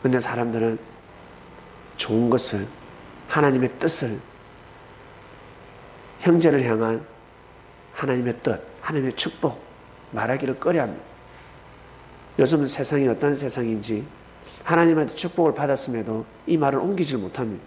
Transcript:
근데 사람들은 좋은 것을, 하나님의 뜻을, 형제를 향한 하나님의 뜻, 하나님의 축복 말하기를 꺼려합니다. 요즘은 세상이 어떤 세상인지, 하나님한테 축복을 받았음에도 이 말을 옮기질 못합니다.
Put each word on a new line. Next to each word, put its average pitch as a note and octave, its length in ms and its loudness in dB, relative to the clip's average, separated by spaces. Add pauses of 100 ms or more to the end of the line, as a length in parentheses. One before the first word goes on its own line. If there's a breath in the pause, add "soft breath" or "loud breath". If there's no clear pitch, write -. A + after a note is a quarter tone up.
근데 B2+ 160 4
사람들은 A#2 580 0 (1200)
좋은 A#2 320 2
것을, A2 380 0 (640)
하나님의 C3 500 2
뜻을, C3+ 400 -2 (2000)
형제를 E3 460 4
향한 A2+ 400 0 (880)
하나님의 B2 500 -2
뜻, - 180 0 (200)
하나님의 C3+ 340 -2
축복 - 440 -4 (520)
말하기를 B2+ 480 -2
꺼려합니다. D3+ 440 0 (1300 loud breath)
요즘은 C#3 300 4
세상이 C#3 400 0
어떤 C#3+ 280 2
세상인지, A2+ 680 -4 (580 loud breath)
하나님한테 E3 520 4
축복을 E3 400 0
받았음에도 A#2+ 720 -2 (200)
이 E3 120 2
말을 C#3 220 2
옮기질 E3+ 380 -2
못합니다. G2+ 500 -6